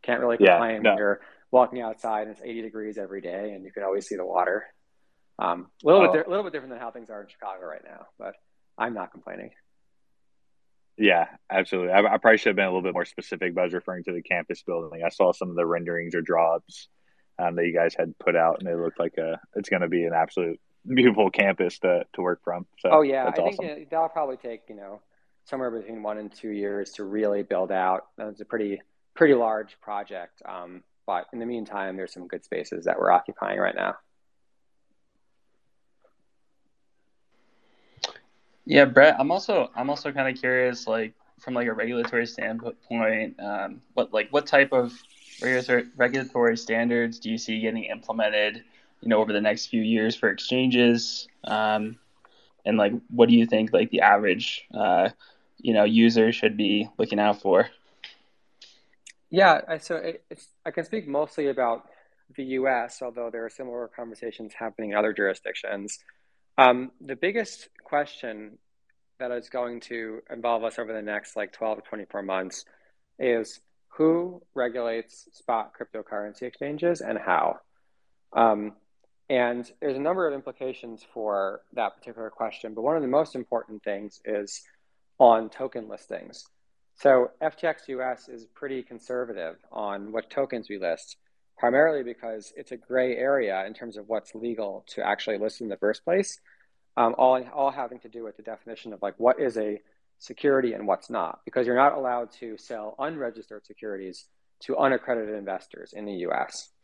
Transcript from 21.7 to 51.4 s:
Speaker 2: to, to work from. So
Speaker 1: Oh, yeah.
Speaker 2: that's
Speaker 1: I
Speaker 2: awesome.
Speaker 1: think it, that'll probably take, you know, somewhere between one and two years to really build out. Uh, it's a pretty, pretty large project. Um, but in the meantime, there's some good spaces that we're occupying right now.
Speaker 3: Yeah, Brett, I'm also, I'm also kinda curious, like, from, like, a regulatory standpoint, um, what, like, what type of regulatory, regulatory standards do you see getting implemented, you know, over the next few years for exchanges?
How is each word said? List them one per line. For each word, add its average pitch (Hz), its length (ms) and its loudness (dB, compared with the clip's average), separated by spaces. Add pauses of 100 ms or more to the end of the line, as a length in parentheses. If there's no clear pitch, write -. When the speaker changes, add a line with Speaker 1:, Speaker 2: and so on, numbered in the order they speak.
Speaker 2:
to, 87 340 2
to 95 100 -8
work 90 220 -2
from. 90 220 -8 (140)
So - 120 0
Speaker 1:
Oh, 156 100 8
yeah. 135 220 0
Speaker 2:
that's 123 140 -2
Speaker 1:
I 180 40 0
Speaker 2:
awesome. 185 240 -2
Speaker 1:
think 151 120 -10
it, 156 120 -18
that'll 160 200 -2
probably 147 260 -6
take, 117 320 -14
you 110 80 -18
know, 101 240 -16 (440)
somewhere 131 260 -4
between 113 320 -8
one 107 160 -4
and 104 140 -12
two - 180 -12
years 101 420 -4
to 104 120 -12
really 101 380 0
build 92 300 -2
out. 92 360 0 (120)
Uh, 107 80 -8
it's 104 120 -16
a 107 40 -14
pretty, 104 380 -4 (320)
pretty 147 200 8
large 110 460 0
project. 101 640 -10
Um, 90 380 -14 (240)
but 90 260 -2
in 123 60 -10
the 117 80 -6
meantime, 101 500 -6
there's 92 160 -8
some 90 160 -16
good - 160 -10
spaces 85 400 -8
that 87 140 0
we're 92 120 4
occupying - 480 2
right 95 160 0
now. - 200 -2 (4000)
Speaker 3:
Yeah, 143 200 8
Brett, 135 340 10
I'm 139 140 0
also, 185 420 0
I'm 127 160 -4
also 147 220 -4
kinda 135 220 -2
curious, 127 520 0
like, 113 280 -2 (260)
from, 127 140 -8
like, 120 120 -2
a 113 60 -2
regulatory 117 540 -2
standpoint, 113 1120 -4
um, 101 420 -8 (120)
what, - 180 0
like, 107 180 0
what 143 160 0
type 139 260 4
of 123 200 2 (480)
regulatory, 123 460 2 (100)
regulatory 123 600 2
standards 117 600 0
do - 100 -10
you 113 100 -2
see 110 220 -4
getting 110 240 -2
implemented, 107 760 -2 (380)
you - 80 -4
know, 110 120 4
over 110 120 0
the 104 80 2
next 107 260 0
few 113 160 -2
years 110 320 2
for - 140 2
exchanges? 120 960 2 (160)